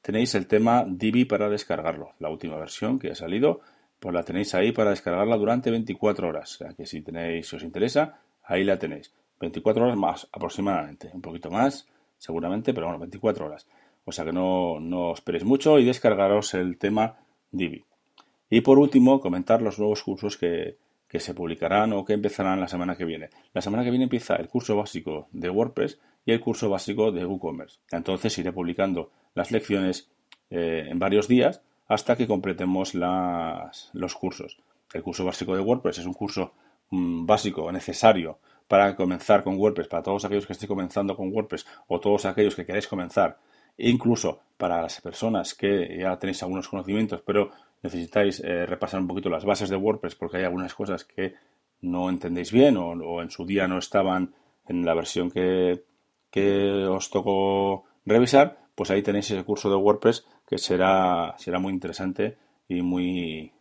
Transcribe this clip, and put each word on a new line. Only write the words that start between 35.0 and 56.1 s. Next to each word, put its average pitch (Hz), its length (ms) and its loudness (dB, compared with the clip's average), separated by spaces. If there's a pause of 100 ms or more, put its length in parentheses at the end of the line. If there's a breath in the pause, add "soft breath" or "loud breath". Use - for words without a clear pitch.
curso 90 220 -6
básico 92 300 -4
de 98 60 0
WordPress 117 380 0
es 87 80 -8
un 90 80 -6
curso, 98 400 -6 (360 soft breath)
mm, 85 360 -2
básico, 92 460 0
necesario 90 680 2 (280 soft breath)
para 98 300 6
comenzar 95 480 2
con 95 140 -2
WordPress, 104 300 0
para 82 140 -4
todos 101 220 -2
aquellos 101 220 -2
que 95 80 -10
estéis 101 140 -12
comenzando 98 460 -4
con 95 160 -6
WordPress 104 360 -4 (220 loud breath)
o 87 120 -2
todos 101 240 2
aquellos 101 300 2
que 90 100 -8
queráis 98 240 -4
comenzar, 90 500 0 (380 soft breath)
e 117 140 2
incluso 117 500 0 (160)
para 87 240 0
las 82 220 -6
personas 101 500 -4
que 90 480 -2
ya 92 180 -2
tenéis 95 240 -6
algunos 92 260 -6
conocimientos, 98 580 -4
pero 101 240 2 (320 loud breath)
necesitáis, 92 580 0
eh, 87 240 -2
repasar 90 360 -4
un 90 80 -2
poquito 95 200 -4
las 82 160 -2
bases 101 240 0
de 95 80 -2
WordPress 98 380 -2
porque 87 240 -6
hay 95 60 0
algunas 90 300 -4
cosas 95 300 -6
que 95 300 -6 (480 soft breath)
no 90 260 -2
entendéis 87 420 -4
bien 123 280 6
o, 85 140 -4
o 85 280 -6
en 85 100 -8
su 90 140 -10
día 95 240 0
no 92 80 -2
estaban 92 580 0 (320 soft breath)
en 87 200 -2
la 82 80 2
versión 87 360 -2
que, 90 540 0 (460)